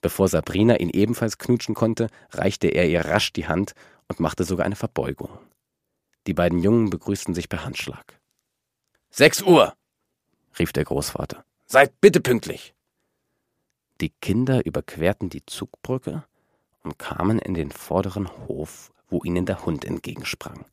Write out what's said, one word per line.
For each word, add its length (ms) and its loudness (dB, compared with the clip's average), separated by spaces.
Bevor 260 4
Sabrina 520 4
ihn 100 -2
ebenfalls 480 0
knutschen 360 -2
konnte, 340 0
reichte 360 -2
er 240 2
ihr 160 0
rasch 260 0
die 140 -6
Hand 260 -2
und 120 -8
machte 240 0
sogar 220 -2
eine 100 -4
Verbeugung. 640 -6
Die 80 -2
beiden 240 2
Jungen 320 4
begrüßten 440 -4
sich 140 -6
per 160 -6
Handschlag. 560 -12
„Sechs 320 4
Uhr“, 340 6
rief 140 -2
der 120 -2
Großvater. 600 -6
„Seid 380 4
bitte 180 8
pünktlich.“ 540 -4
Die 80 -2
Kinder 560 0
überquerten 640 -2
die 160 -14
Zugbrücke 800 -8
und 160 -12
kamen 400 0
in 160 -4
den 160 -4
vorderen 580 -2
Hof, 440 -10
wo 140 -2
ihnen 240 -2
der 180 -4
Hund 200 -4
entgegensprang. 880 -10